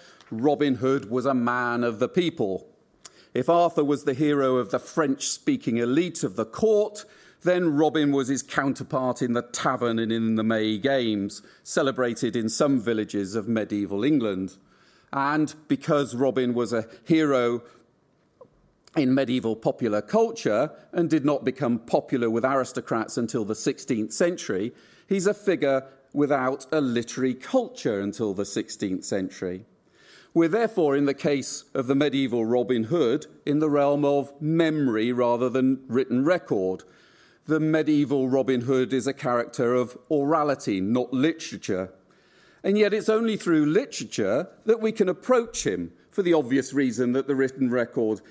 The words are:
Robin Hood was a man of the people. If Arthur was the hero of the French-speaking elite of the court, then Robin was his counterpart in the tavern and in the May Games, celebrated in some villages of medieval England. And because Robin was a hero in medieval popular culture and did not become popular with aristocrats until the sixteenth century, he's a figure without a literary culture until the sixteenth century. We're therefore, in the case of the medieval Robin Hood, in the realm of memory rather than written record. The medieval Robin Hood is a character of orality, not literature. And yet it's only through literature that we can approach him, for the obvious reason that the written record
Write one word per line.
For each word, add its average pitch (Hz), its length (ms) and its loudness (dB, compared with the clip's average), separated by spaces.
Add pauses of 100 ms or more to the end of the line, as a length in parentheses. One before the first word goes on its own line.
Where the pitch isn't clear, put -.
(300)
Robin 139 460 2
Hood 131 340 0
was 120 140 -2
a 135 100 0
man 120 480 -2
of 117 160 -2
the 120 100 0
people. 123 580 -2 (680)
If 127 140 0
Arthur 170 360 4
was 143 200 0
the 139 100 0
hero 139 440 2
of 110 120 -2
the 131 80 0
French-speaking 135 1000 -2
elite 143 460 0
of - 140 -4
the 110 80 -2
court, 214 600 0 (380)
then 175 340 2
Robin 151 360 4
was 135 160 2
his 131 160 -2
counterpart 131 800 -2
in 120 100 0
the 120 100 0
tavern 120 560 -2
and 113 140 -2
in 113 240 0
the 110 80 0
May 110 340 0
Games, 110 640 -2 (220)
celebrated 123 720 -2
in 113 120 0
some 139 320 2
villages 104 540 -2
of 110 140 -4
medieval 104 560 -2
England. 107 520 0 (560)
And 147 400 -2 (140)
because 139 480 0
Robin 123 400 0
was 117 180 -2
a 113 140 -2 (180)
hero 131 580 2 (1300)
in 131 180 2
medieval 123 420 0
popular 110 440 -2
culture 156 680 0 (220)
and 160 180 0
did 151 140 2
not 143 200 0
become 120 360 -2
popular 127 500 0
with 113 140 0
aristocrats 127 760 -2
until 117 260 -2
the 107 120 -4
sixteenth 113 560 -4
century, 123 600 -2 (360)
he's 190 180 0
a 208 80 2
figure 139 500 0 (280)
without 139 580 0
a 156 100 0
literary 123 540 -2
culture 131 680 -2
until 101 320 -2
the 101 120 -4
sixteenth 98 600 -6
century. 95 600 -6 (720)
We're 165 120 4
therefore, 180 480 2
in 143 80 2
the 139 100 2
case 143 480 -2 (120)
of 135 120 -2
the 135 80 2
medieval 131 500 0
Robin 117 400 2
Hood, 143 420 2 (200)
in 151 140 0
the 156 100 2
realm 143 340 2
of 143 280 0 (100)
memory 151 720 2
rather 120 360 2
than 131 380 0
written 127 380 0
record. 110 580 0 (640)
The 156 140 0
medieval 147 680 2
Robin 127 340 2
Hood 127 300 0
is 127 140 0
a 139 60 -2
character 123 600 -2
of 123 220 0 (140)
orality, 143 720 0
not 120 300 0
literature. 127 800 -2 (720)
And 202 120 2
yet 208 160 4
it's 214 160 0
only 220 280 2
through 160 300 2
literature 123 800 0 (160)
that 220 160 2
we 220 100 0
can 202 180 0
approach 233 560 0
him, 87 280 -4 (180)
for - 120 -2
the 170 120 4
obvious 131 380 0
reason 123 400 0
that 135 160 0
the 139 80 0
written 131 340 0
record 117 500 0 (100)